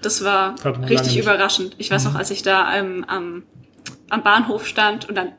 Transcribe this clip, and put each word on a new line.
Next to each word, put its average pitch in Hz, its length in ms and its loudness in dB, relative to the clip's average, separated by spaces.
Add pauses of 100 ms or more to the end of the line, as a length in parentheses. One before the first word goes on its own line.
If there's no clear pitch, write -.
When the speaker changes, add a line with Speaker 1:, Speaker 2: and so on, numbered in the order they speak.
Speaker 1:
das 202 220 -2
war 196 380 0
Speaker 2:
Hat - 20 -8 (140)
man 127 60 -6
Speaker 1:
richtig - 140 4
Speaker 2:
lange 127 100 2
nicht. 123 160 2
Speaker 1:
überraschend. 196 540 0
Ich - 120 -8
weiß 185 140 2
Speaker 2:
Mhm. 143 80 0
Speaker 1:
noch, 156 60 -2
als 196 120 -4
ich 196 120 -4
da, 190 340 2
ähm, 185 320 -4
am, 175 340 -6 (680)
am 220 120 -2
Bahnhof 214 440 2
stand 214 420 0
und 202 80 -8
dann 185 220 -4